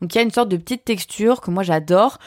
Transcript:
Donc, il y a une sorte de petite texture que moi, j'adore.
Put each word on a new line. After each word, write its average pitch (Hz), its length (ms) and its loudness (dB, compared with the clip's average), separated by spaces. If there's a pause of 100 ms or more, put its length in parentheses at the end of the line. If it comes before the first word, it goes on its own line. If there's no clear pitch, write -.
Donc, 175 140 -6
il 220 40 2
y - 20 4
a - 20 4
une 226 80 0
sorte 240 200 0
de 180 80 0
petite 233 260 -8
texture 226 560 -2
que - 100 -8
moi, 185 140 -2
j'adore. 175 640 2